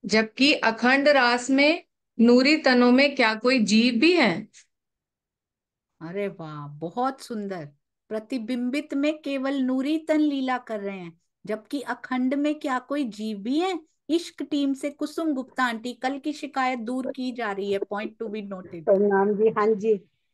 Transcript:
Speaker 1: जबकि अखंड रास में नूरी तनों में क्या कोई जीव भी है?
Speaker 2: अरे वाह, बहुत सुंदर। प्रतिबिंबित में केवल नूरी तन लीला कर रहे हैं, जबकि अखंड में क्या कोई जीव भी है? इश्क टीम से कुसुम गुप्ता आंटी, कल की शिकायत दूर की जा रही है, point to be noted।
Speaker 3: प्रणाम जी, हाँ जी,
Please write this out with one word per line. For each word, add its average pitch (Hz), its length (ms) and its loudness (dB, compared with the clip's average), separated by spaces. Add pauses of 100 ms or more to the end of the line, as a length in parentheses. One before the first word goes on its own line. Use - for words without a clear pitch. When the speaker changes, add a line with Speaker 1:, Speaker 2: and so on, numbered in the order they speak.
Speaker 1:
जबकि 220 480 2
अखंड 254 560 2
रास 247 420 4
में 294 340 2 (360)
नूरी 254 360 6
तनों 247 360 4
में 277 220 4
क्या 220 200 2
कोई 247 240 2
जीव 220 360 4
भी 302 180 4
है? 220 360 2 (1500)
Speaker 2:
अरे 190 280 -6
वाह, 156 400 -12
बहुत 202 520 -4
सुंदर। 190 480 -8 (400)
प्रतिबिंबित 247 840 -6
में 302 280 -2
केवल 277 320 -4
नूरी 262 440 -2
तन 311 220 0
लीला 269 380 0
कर 226 220 -8
रहे 196 180 -8
हैं, 170 220 -14 (260)
जबकि 214 340 -6
अखंड 254 540 -4
में 294 240 0
क्या 262 200 -2
कोई 277 260 -4
जीव 214 340 -8
भी 254 220 -2
है? 370 200 -2 (300)
इश्क 339 320 -2
टीम 277 320 -2
से 285 160 -6
कुसुम 302 440 -4
गुप्ता 262 300 -4
आंटी, 233 280 -4
कल 269 260 -6
की 294 140 -6
शिकायत 262 460 -4
दूर 254 340 -6
की 254 200 -6
जा 226 200 -6
रही 196 200 -4
है, 196 60 0
point 214 340 -6 (100)
to 226 60 -6
be 214 140 -8
noted। 185 420 -14
Speaker 3:
प्रणाम 202 500 4
जी, 220 140 4
हाँ 214 180 2
जी, 214 340 2 (340)